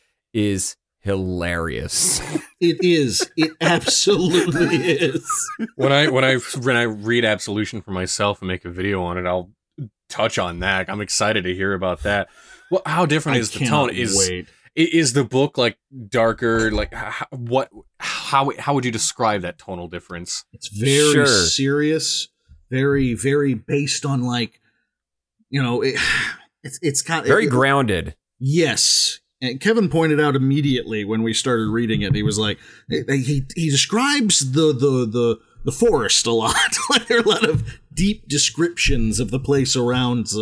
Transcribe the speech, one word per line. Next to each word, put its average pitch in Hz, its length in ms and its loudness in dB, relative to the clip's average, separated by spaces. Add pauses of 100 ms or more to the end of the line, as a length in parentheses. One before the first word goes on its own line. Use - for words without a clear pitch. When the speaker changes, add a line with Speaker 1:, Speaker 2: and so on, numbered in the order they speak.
(320)
Speaker 1:
is 101 440 0 (240)
hilarious. 87 1300 -2
<laughs> - 40 -10 (300)
Speaker 2:
It 170 220 2
is. 160 540 2
It 160 240 0
absolutely 170 1160 2
is. 156 460 0 (520)
Speaker 3:
When 135 160 2
I, 147 160 4
when 131 160 2
I, 131 140 4
when 123 380 -2
I 120 60 4
read 113 420 0
Absolution 107 580 -2
for 101 100 -10
myself 98 500 -2
and 92 60 -6
make 92 160 -4
a 92 40 -12
video 92 360 -2
on 87 120 -4
it, 90 100 -4
I'll 90 260 -2 (560)
touch 110 320 -2
on 87 180 -4
that. 95 320 -2
I'm 101 100 -6
excited 104 440 0
to 90 100 -2
hear 95 180 -2
about 92 300 -2
that. 101 260 -2 (400)
Well, 185 160 0
how 165 220 0
different 147 300 0
Speaker 2:
I - 20 2
Speaker 3:
is 110 140 -4
the - 80 -6
tone? 131 80 -2
Speaker 2:
cannot 143 260 0
Speaker 3:
Is 107 220 -2 (120)
Speaker 2:
wait. 90 200 -8 (280)
Speaker 3:
i-, 165 160 4
is 156 200 2
the 139 100 4
book, 131 340 0
like, 117 220 0 (300)
darker? 113 640 2
Like, 107 200 -2
h-, - 60 -12 (340)
h-, 131 60 -10
what? 120 320 -2 (300)
How, - 580 0
how 143 160 -2
would 127 100 0
you 123 60 -2
describe 107 520 -2
that 87 160 -8
tonal 87 280 -10
difference? 87 680 -10
Speaker 2:
It's - 140 -16
very 139 460 2
Speaker 1:
Sure. 143 160 6
Speaker 2:
serious, 139 1000 0 (460)
very, 135 420 2
very 139 400 2
based 139 500 -2
on, 139 200 0
like, 120 360 -4 (880)
you 135 140 -2
know, 120 180 0
it, 131 140 0 (360)
<sighs> - 340 -18
it's, - 180 -14
it's 143 200 0
kind 165 220 -4
Speaker 1:
Very 151 220 4
Speaker 2:
it, 139 40 0
Speaker 1:
grounded. 123 680 2 (240)
Speaker 2:
Yes. 139 800 0 (200)
And 127 200 -6
Kevin 214 280 2
pointed 160 300 2
out 147 160 4
immediately 131 720 0
when 110 180 -2
we 113 100 0
started 113 360 0
reading 110 340 0
it, 98 100 0
he 104 120 0
was 107 160 0
like, 104 180 -2 (320)
he, 127 160 -2
he, 135 380 0 (100)
he 160 160 -2
describes 214 800 0
the, 156 220 4
the, 127 340 2
the, 117 320 0 (260)
the 117 60 -4
forest 135 560 2
a 117 60 0
lot. 113 240 2 (160)
<laughs> - 180 -4
Like, 247 160 0
there 240 120 2
are 233 40 4
a 196 60 0
lot 226 200 2
of - 300 -4 (160)
deep 202 320 0
descriptions 131 920 0
of 104 100 -4
the 127 80 -2
place 135 380 0
around, 123 540 0 (120)